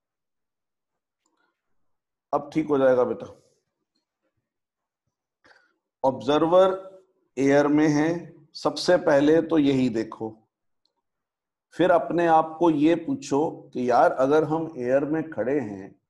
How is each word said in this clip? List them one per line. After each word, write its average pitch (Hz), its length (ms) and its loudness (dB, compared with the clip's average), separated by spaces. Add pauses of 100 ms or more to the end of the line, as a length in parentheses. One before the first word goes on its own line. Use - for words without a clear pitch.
(2250)
अब 147 220 -4
ठीक 156 140 -2
हो 143 100 0
जाएगा 127 260 4
बेटा। 113 220 -6 (2750)
Observer 151 720 2 (600)
air 139 320 2
में 151 200 2
है, 151 200 0 (460)
सबसे 156 420 0 (100)
पहले 147 360 4
तो 165 160 -2
यही 135 320 2
देखो, 110 400 -6 (1400)
फिर 175 160 0
अपने 170 380 0
आप 160 300 2
को 170 120 2
ये 156 260 2
पूछो 143 520 -4 (240)
कि 123 180 -6
यार 143 220 4
अगर 143 320 0
हम 156 340 -6
एयर 131 260 -2
में 156 260 -4
खड़े 123 300 -4
हैं 101 340 -12 (160)